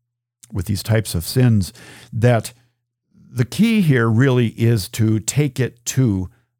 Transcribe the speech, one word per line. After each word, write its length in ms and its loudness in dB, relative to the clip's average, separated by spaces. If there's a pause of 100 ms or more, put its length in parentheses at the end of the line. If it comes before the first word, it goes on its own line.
(540)
with 140 -6
these 140 -4
types 320 -2
of 120 -4
sins, 480 0 (400)
that 400 0 (600)
the 300 -6
key 380 0
here 280 2
really 380 2 (100)
is 300 0
to 320 0
take 400 -4
it 240 -6
to 460 -2 (300)